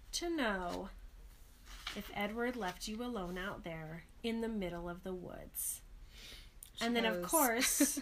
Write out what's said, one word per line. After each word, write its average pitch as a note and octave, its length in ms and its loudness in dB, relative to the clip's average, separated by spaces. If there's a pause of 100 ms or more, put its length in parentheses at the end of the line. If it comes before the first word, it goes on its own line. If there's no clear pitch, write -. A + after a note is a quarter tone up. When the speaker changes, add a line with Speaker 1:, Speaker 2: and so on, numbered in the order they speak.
(120)
Speaker 1:
to E4+ 220 0
know F#3+ 540 2 (1040)
if G3+ 200 -6
Edward A3+ 420 0
left F#3 320 -2
you G#3+ 160 -4
alone F#3 320 -2
out F#3 280 -2
there D#3+ 400 -6 (180)
in A3+ 180 2
the A3+ 80 2
middle F3 400 0
of F3 160 -6
the F#3+ 100 -2
woods." - 680 -6 (920)
Speaker 2:
She A#3 120 0
Speaker 1:
And A#3+ 100 4
then, A#3 80 6
of A3 160 4
Speaker 2:
goes, F3 100 0
Speaker 1:
course, C4+ 720 6